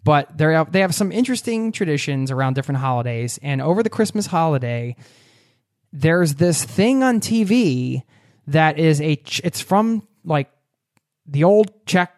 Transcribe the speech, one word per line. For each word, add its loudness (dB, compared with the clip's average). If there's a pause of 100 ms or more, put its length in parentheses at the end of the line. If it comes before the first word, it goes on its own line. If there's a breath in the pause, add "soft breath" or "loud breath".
but 2
they 2
have, 0
they 2
have 0
some -2
interesting -2
traditions -4
around 0
different -4
holidays. -4
And -4
over 0
the -2
Christmas -2
holiday, -2 (960 soft breath)
there's 2
this 0
thing 2
on 2
T 0
V 0 (460 soft breath)
that 2
is 4
a 0
ch-, -8
it's -4
from, 0 (220)
like, -2 (760)
the 0
old 2
Czech 0